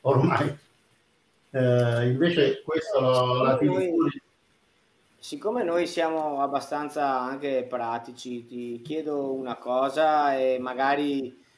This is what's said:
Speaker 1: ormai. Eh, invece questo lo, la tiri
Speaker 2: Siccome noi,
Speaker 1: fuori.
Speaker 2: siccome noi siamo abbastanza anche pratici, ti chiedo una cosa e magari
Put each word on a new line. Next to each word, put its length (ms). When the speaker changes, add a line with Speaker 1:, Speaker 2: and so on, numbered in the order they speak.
Speaker 1:
ormai. 520
Eh, 580
invece 540
questo 380
lo, 440
la 120
tiri 140
Speaker 2:
Siccome 160
noi, 100
Speaker 1:
fuori. 260
Speaker 2:
siccome 440
noi 240
siamo 560
abbastanza 760
anche 480
pratici, 800
ti 360
chiedo 500
una 220
cosa 840
e 220
magari 840